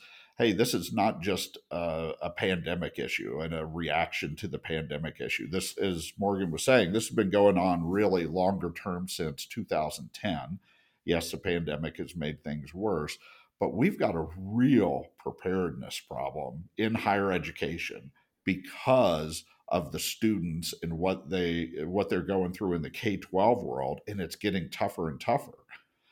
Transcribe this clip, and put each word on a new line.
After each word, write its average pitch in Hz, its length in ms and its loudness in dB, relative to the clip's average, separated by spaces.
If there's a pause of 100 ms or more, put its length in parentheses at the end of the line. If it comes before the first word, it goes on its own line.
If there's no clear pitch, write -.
(360)
hey, 117 160 6
this 113 220 2
is 90 180 -2
not 107 300 2
just 92 360 -2 (120)
a, 82 500 -2
a 85 100 -4
pandemic 87 680 -2
issue 58 400 -4
and 82 160 -4
a 80 100 -2
reaction 80 680 -2
to 90 140 -6
the 73 100 -6
pandemic 78 640 -4
issue. - 280 -4
This, 92 300 -4
as 85 400 -2
Morgan 98 320 0
was - 140 -4
saying, 113 280 6
this 110 140 0
has - 80 -8
been 101 160 2
going 101 260 8
on 87 320 2
really 92 380 4
longer 87 460 0
term 90 340 -6
since 80 400 -6
two - 180 -8
thousand 78 480 -2
ten. 80 460 -6 (460)
Yes, 82 260 0
the 80 80 -6
pandemic 80 600 -2
has 85 180 -8
made 76 260 -4
things 73 320 -8
worse, 90 420 -2 (440)
but 85 120 0
we've 175 280 4
got 92 160 2
a 78 100 0 (100)
real 98 680 4 (100)
preparedness 90 840 -4
problem 69 760 -8
in 110 200 2
higher 101 340 4
education 80 800 -4 (340)
because 92 1000 2 (240)
of 85 220 0
the 78 80 -6
students 85 840 0
and 82 160 -4
what 92 320 0
they, 85 400 0 (160)
what 95 240 0
they're 95 100 2
going 90 320 0
through 92 220 0
in 80 80 0
the - 80 -6
K 104 260 -2
twelve 104 480 4
world, 67 420 -4
and 101 140 -6
it's 82 160 -6
getting 95 320 -2
tougher 98 400 -2
and 67 100 -6
tougher. - 360 0 (580)